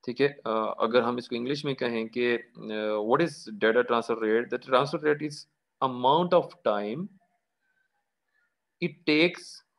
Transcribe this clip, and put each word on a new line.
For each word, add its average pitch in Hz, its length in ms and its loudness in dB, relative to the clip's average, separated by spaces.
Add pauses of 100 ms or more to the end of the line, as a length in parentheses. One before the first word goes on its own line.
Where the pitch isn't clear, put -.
ठीक 120 140 -6
है? 139 80 4 (180)
अ, 110 320 -2
अगर 117 240 2
हम 120 160 -2
इसको 120 180 -8
English 139 280 -6
में 139 100 -4
कहें 117 340 -4
कि, 120 240 0
अ, - 180 -4 (600)
what 147 120 4
is 127 420 -8
data 123 260 6
transfer 113 320 0
rate? 113 320 0
The 127 140 -6
transfer 147 360 0
rate 147 180 0
is 151 120 -8 (500)
amount 135 500 2
of 170 140 4 (200)
time 107 400 -4 (1800)
it 165 80 -2 (160)
takes 156 560 2 (140)